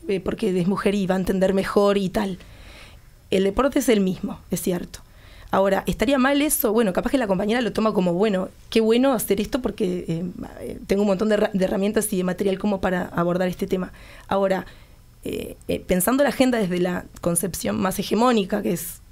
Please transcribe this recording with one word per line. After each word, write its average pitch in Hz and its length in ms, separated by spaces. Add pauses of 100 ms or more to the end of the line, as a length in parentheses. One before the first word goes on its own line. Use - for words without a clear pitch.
eh, 190 120
porque 185 380
es 170 80
mujer 196 280
y 196 120
va 185 100
a - 20
entender 190 340
mejor 202 460
y 196 100
tal. 196 300 (920)
El 190 140
deporte 254 360
es - 80
el 214 120
mismo, 185 400 (100)
es 175 120
cierto. - 380 (500)
Ahora, 190 360
¿estaría 277 300
mal 277 240
eso? 294 320
Bueno, 214 220
capaz - 160
que 277 80
la 240 80
compañera 208 340
lo 208 140
toma 220 180
como, 180 220
bueno, 190 340 (220)
qué 226 100
bueno 240 320
hacer 202 260
esto 202 220
porque, 180 480
eh, 165 160 (360)
eh, - 260
tengo 196 160
un 208 60
montón 202 200
de 214 60
herra-, 208 180
de 185 140
herramientas 208 440
y 196 60
de 180 80
material 190 340
como 202 220
para 185 280
abordar 175 400
este 180 180
tema. 185 260 (360)
Ahora, 196 360 (600)
eh, - 320 (120)
eh, - 180
pensando 233 360
la 277 80
agenda 254 260
desde 180 240
la 180 240 (160)
concepción 180 580
más 190 200
hegemónica, 208 640
que 214 100
es - 400